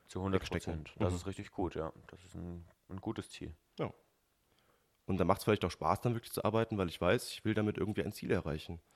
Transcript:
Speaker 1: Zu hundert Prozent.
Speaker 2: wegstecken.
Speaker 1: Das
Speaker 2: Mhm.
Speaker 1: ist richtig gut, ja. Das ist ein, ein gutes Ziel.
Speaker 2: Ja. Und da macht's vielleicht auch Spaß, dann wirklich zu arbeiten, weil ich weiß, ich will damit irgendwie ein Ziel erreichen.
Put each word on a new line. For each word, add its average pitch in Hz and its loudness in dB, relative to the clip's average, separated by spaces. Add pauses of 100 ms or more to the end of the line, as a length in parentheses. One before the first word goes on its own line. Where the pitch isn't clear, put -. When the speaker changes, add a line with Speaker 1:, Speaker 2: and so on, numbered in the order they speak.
Speaker 1:
Zu - -6
hundert 95 4
Prozent. 85 -4
Speaker 2:
wegstecken. - -8
Speaker 1:
Das 92 4
Speaker 2:
Mhm. 90 0
Speaker 1:
ist 87 -8
richtig 98 -8
gut, 90 -2
ja. 80 -4 (140)
Das - -20
ist - -16
ein, 87 -10 (240)
ein 95 -10
gutes 110 -6
Ziel. - -12 (260)
Speaker 2:
Ja. 262 -4 (1120)
Und 95 2
da 90 6
macht's 90 6
vielleicht 107 4
auch 87 2
Spaß, 82 2
dann 120 2
wirklich - -8
zu - -2
arbeiten, 110 2
weil 90 2
ich - -8
weiß, 95 2
ich - -8
will 110 2
damit 107 0
irgendwie 101 -2
ein 104 -4
Ziel - -4
erreichen. 82 -2 (140)